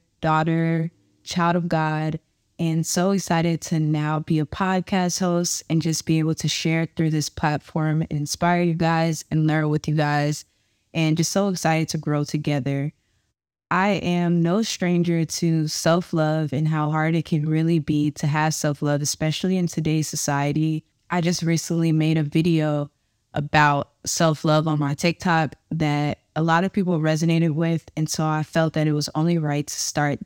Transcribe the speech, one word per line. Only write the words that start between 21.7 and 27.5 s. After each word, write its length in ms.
made 280
a 40
video 680
about 560
self-love 600
on 100
my 160
TikTok 640
that 480
a 80
lot 200
of 80
people 280
resonated 560